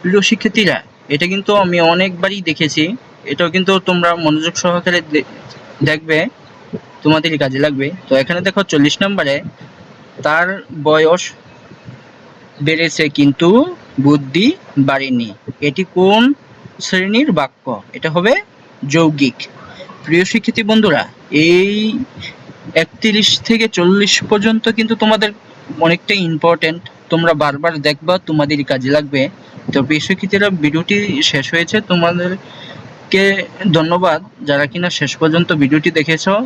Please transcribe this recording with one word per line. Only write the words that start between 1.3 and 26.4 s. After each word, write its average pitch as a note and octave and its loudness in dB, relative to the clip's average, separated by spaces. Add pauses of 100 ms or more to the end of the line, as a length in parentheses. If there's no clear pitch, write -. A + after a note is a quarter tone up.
কিন্তু G3 -4 (140)
আমি F3 0 (180)
অনেকবারই F#3+ -2
দেখেছি, D#3 0 (460)
এটাও E3 -2
কিন্তু F#3 0 (160)
তোমরা F3 2 (140)
মনোযোগ D#3 0
সহকারে F3 0 (120)
দে-, D3 -2 (600)
দেখবে, D#3 -2 (880)
তোমাদেরই D#3 0
কাজে C3+ -2
লাগবে। C#3 -2 (220)
তো - 0 (100)
এখানে C3+ -2
দেখো G3 -2 (120)
চল্লিশ C#3+ 4 (100)
নম্বরে F3+ 0 (880)
তার D#3 2 (400)
বয়স D#3 4 (1400)
বেড়েছে D#3+ 0 (140)
কিন্তু C#3+ 4 (580)
বুদ্ধি D3 2 (400)
বাড়েনি, C3 -2 (380)
এটি D3 -4 (140)
কোন G3 4 (600)
শ্রেণীর G3+ 0 (100)
বাক্য, - -6 (300)
এটা C3+ -6
হবে F3+ 2 (640)
যৌগিক। D3+ 2 (680)
প্রিয় E3+ 2
শিক্ষার্থী A3+ -2
বন্ধুরা, G#3 2 (460)
এই F#3+ 4 (1080)
একত্রিশ G#3 -2 (200)
থেকে A3+ 2 (100)
চল্লিশ F#3+ 2 (160)
পর্যন্ত A3 2 (140)
কিন্তু A3 0
তোমাদের G#3+ 2 (560)
অনেকটাই F3 -2 (100)
ইম্পর্টেন্ট, E3 0 (300)